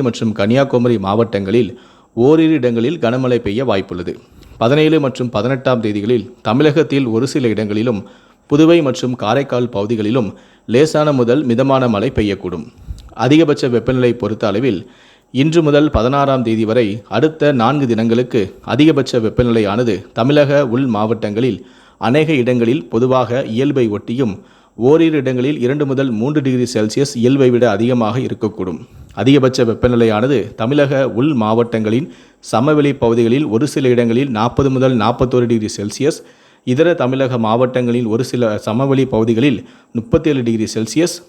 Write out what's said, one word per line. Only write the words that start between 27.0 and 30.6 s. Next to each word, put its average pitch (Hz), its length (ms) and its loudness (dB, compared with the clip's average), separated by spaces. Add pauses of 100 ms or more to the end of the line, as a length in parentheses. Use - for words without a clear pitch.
இயல்பை 131 320 4
விட 120 100 2 (100)
அதிகமாக 117 420 0 (120)
இருக்கக்கூடும். 92 520 -6 (400)
அதிகபட்ச 131 480 4
வெப்பநிலையானது 117 720 2 (220)